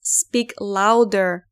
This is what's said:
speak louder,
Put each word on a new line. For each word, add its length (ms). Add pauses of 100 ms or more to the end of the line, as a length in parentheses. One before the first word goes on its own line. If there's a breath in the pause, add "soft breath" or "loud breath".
speak 580
louder, 920